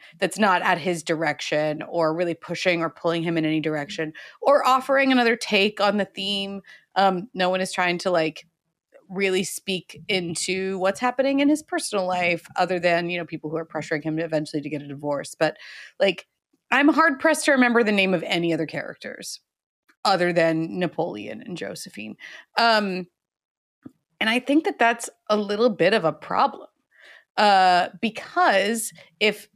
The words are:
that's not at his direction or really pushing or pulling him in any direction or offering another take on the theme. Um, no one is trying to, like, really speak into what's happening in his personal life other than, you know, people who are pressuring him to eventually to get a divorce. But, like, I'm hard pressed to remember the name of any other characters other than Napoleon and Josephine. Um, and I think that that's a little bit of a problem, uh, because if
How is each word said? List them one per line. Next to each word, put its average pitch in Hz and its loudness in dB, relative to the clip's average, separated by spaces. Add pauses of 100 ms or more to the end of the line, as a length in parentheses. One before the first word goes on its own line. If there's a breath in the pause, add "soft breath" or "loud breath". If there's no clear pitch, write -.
(200 loud breath)
that's 190 -2
not 190 4
at 180 0
his 170 -4
direction 151 -2
or 160 0
really 170 -2
pushing 170 -2
or 160 -2
pulling 170 -2
him 165 -2
in 156 0
any 156 0
direction 156 -6 (280 loud breath)
or - 4
offering 269 4
another 240 4
take 208 0
on 202 2
the 196 0
theme. 196 -6 (340 loud breath)
Um, 190 2
no 185 0
one 185 0
is 185 -4
trying 175 0
to, 190 -2
like, 160 -2 (640)
really 190 0
speak - -8
into 190 -4
what's 196 0
happening 269 0
in 285 4
his 302 2
personal 208 -4
life 175 -2
other 180 0
than, 170 2
you 175 -4
know, 170 -6
people 156 -10
who 160 -6
are 165 -6
pressuring 151 -6
him 156 -4
to 160 -2
eventually 156 -4
to 143 -10
get 147 -6
a 147 -14
divorce. 143 -6
But, 156 0 (420 loud breath)
like, - 0 (460)
I'm 269 4
hard 311 4
pressed 311 2
to 311 4
remember 240 4
the 214 2
name 190 2
of 165 -2
any 170 0
other 156 -2
characters - -12 (640)
other 180 2
than 165 0
Napoleon 175 -6
and 175 -12
Josephine. - -12 (420 loud breath)
Um, 208 2 (1120)
and 214 0
I 240 0
think 285 2
that 392 -4
that's 233 2 (200)
a 214 4
little 208 2
bit 185 2
of 190 0
a 151 4
problem, - -2 (720 loud breath)
uh, 185 6 (120)
because 226 0 (280 loud breath)
if 208 0